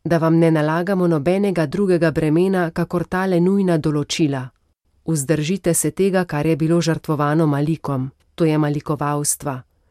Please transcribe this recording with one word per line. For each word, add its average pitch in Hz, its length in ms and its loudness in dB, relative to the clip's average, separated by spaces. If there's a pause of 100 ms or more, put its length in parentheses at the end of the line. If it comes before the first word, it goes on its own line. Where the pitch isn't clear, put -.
da 165 140 0
vam 160 200 2
ne 165 120 4
nalagamo 170 560 0
nobenega 175 600 0
drugega 175 440 2
bremena, 165 600 0
kakor 170 340 -4
tale 185 360 0
nujna 185 380 2
določila. 143 720 -2 (580)
Vzdržite 160 680 -2
se 156 160 0
tega, 185 340 0
kar 147 220 -4
je 160 100 2
bilo 160 240 2
žrtvovano 156 640 0
malikom, 143 640 -2 (240)
to 170 100 0
je 156 140 2
malikovalstva, 147 1040 -4 (280)